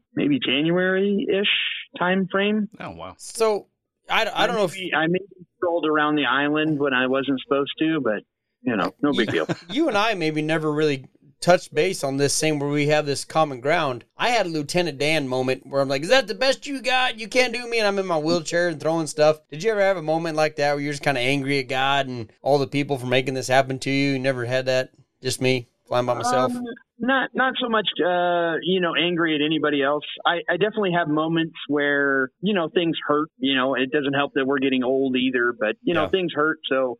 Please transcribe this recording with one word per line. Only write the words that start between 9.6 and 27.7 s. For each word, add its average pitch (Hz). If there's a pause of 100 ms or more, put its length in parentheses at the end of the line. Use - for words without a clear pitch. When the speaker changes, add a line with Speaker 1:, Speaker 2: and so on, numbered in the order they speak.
Speaker 3:
<laughs> 170
you 294
and 208
I 220
maybe 156
never 156
really 147 (360)
touch -
base 170
on 135
this 139
same, 156
where 143
we 147
have 151
this 139
common 147
ground. 143 (120)
I 208
had 220
a 170
Lieutenant 156
Dan 147
moment 131
where 139
I'm 135
like, 139
"Is 170
that 254
the 214
best 254
you 277
got? 247
You 220
can't 247
do 240
me." 233
And 214
I'm 196
in 190
my 170
wheelchair 170
and 151
throwing 160
stuff. 151 (100)
Did 151
you 220
ever 208
have 196
a 170
moment 160
like 156
that 147
where 147
you're 143
just 143
kinda 135
angry 139
at 127
God 135
and 120 (100)
all 139
the 135
people 139
for 123
making 131
this 123
happen 131
to 135
you? 139
You 135
never 127
had 131
that? 127 (320)
Just 127
me 127 (180)
flying 123
by 123
myself? 127
Speaker 1:
Um, - (380)
not, 247
not 254
so 254
much, 214 (180)